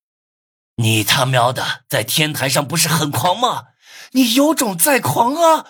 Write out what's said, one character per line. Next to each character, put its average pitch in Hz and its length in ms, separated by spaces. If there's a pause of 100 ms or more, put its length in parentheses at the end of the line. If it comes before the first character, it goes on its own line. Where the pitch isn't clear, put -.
(800)
：“你 110 260
他 127 220
喵 127 260
的 - 360
在 113 160
天 156 280
台 135 160
上 139 180
不 165 100
是 165 120
很 156 220
狂 180 280
吗？ 220 280 (460)
你 247 220
有 285 200
种 196 240
再 254 220
狂 233 340
啊！ 320 360